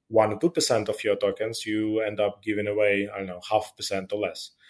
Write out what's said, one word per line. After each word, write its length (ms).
one 260
or 40
two 120
percent 400
of 120
your 140
tokens, 480
you 360
end 200
up 220
giving 240
away, 460
I 60
don't 80
know, 220
half 260
percent 380
or 80
less. 300